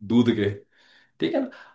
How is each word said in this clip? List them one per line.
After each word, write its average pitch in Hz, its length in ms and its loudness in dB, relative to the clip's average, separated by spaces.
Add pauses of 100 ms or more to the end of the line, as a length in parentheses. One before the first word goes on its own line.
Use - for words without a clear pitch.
दूध 117 280 2
के। 101 420 -2 (480)
ठीक - 140 -2
है 277 60 0
ना, 254 100 -6 (240)